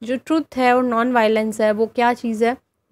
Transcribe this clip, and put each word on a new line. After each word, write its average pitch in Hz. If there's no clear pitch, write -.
जो 233
ट्रुथ 311
है 254
और 254
नॉन 240
वायलेंस 220
है 214
वो 220
क्या 240
चीज़ 226
है, 233